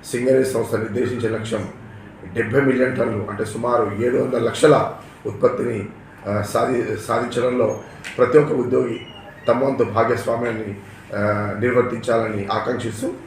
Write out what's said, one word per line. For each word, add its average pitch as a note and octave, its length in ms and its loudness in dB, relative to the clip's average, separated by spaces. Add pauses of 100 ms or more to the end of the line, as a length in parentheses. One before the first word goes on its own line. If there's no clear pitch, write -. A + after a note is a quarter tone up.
సింగరేణి B2+ 400 2
సంస్థ A2+ 300 -2
నిర్దేశించిన A2+ 640 -2
లక్ష్యం G#2 300 -4 (640)
డెబ్బై A#2 260 2
మిలియన్ B2+ 360 2
టన్నులు, G#2+ 340 -2
అంటే G2+ 140 -4
సుమారు A2+ 460 0 (100)
ఏడు B2 180 2
వందల B2 240 0
లక్షల B2+ 520 4 (320)
ఉత్పత్తిని, A2 640 0 (400)
ఆ, G#2 140 0
సాధి-, A2+ 540 0
సాధించడంలో A#2+ 840 0 (380)
ప్రతి B2 200 6
ఒక్క C#3+ 140 4
ఉద్యోగి B2 480 0 (480)
తమ B2 160 4
వంతు B2 200 2
భాగస్వామ్యాన్ని, A2+ 960 -2 (360)
ఆ, G#2 420 0
నిర్వర్తించాలని A2+ 880 0
ఆకాంక్షిస్తూ A2+ 680 -4 (140)